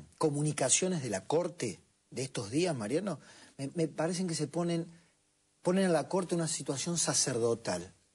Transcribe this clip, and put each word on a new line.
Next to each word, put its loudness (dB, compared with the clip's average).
comunicaciones 2
de -6
la -4
Corte -2
de -6
estos -6
días, 0
Mariano, -2
me, -6
me 0
parecen -2
que -2
se -2
ponen, -2
ponen 4
a 4
la 2
Corte 0
en 2
una 0
situación -2
sacerdotal, 0